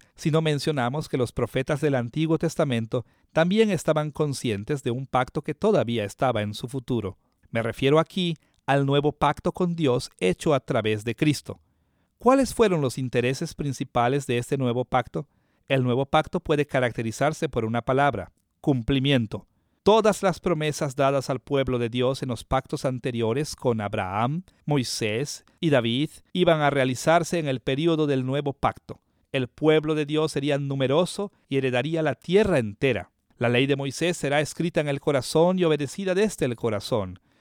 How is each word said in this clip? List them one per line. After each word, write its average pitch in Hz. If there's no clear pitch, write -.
si -
no 160
mencionamos 147
que -
los 123
profetas 135
del 147
Antiguo 151
Testamento 127
también 202
estaban 151
conscientes 131
de -
un 131
pacto 127
que 147
todavía 120
estaba 113
en 104
su 123
futuro. 117
Me 113
refiero 131
aquí 170
al 139
nuevo 143
pacto 151
con 175
Dios 135
hecho 180
a 131
través 107
de 113
Cristo. 147
¿Cuáles 262
fueron 185
los 131
intereses 131
principales 135
de 123
este 127
nuevo 123
pacto? 135
El 135
nuevo 123
pacto 156
puede 147
caracterizarse 127
por 117
una 117
palabra: 131
cumplimiento. 131
Todas 214
las 185
promesas 151
dadas 139
al 127
pueblo 131
de 120
Dios 123
en 135
los 117
pactos -
anteriores 123
con 117
Abraham, 107
Moisés 131
y 160
David 123
iban 170
a 147
realizarse 139
en 151
el 131
período 156
del 131
nuevo 139
pacto. -
El 131
pueblo 156
de 156
Dios 156
sería 143
numeroso 139
y 139
heredaría 135
la 143
tierra 190
entera. 107
La 120
ley 123
de 139
Moisés 143
será 143
escrita 165
en 147
el 139
corazón 160
y 180
obedecida 160
desde 196
el 123
corazón. 104